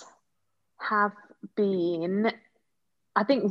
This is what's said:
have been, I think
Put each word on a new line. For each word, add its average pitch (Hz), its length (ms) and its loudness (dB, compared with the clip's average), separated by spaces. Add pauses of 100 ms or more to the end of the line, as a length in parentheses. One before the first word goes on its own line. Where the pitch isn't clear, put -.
(920)
have 208 240 2 (480)
been, 175 500 -2 (1080)
I - 80 2
think 269 220 4